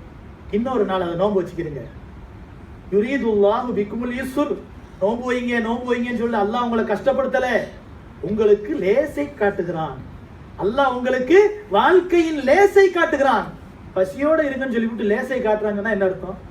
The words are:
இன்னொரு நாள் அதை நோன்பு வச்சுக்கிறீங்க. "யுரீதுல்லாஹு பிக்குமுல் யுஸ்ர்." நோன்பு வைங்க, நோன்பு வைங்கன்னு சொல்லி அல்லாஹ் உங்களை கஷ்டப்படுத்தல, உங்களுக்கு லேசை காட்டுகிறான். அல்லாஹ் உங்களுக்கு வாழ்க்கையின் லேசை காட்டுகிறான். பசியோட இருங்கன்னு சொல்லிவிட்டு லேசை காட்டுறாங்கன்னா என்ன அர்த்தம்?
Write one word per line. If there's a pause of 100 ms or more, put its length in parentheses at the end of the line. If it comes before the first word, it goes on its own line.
(500)
இன்னொரு
நாள்
அதை
நோன்பு
வச்சுக்கிறீங்க. (1080)
"யுரீதுல்லாஹு
பிக்குமுல்
யுஸ்ர்." (480)
நோன்பு
வைங்க,
நோன்பு
வைங்கன்னு
சொல்லி
அல்லாஹ்
உங்களை
கஷ்டப்படுத்தல, (760)
உங்களுக்கு
லேசை
காட்டுகிறான். (640)
அல்லாஹ்
உங்களுக்கு (320)
வாழ்க்கையின்
லேசை
காட்டுகிறான். (500)
பசியோட
இருங்கன்னு
சொல்லிவிட்டு
லேசை
காட்டுறாங்கன்னா
என்ன
அர்த்தம்? (120)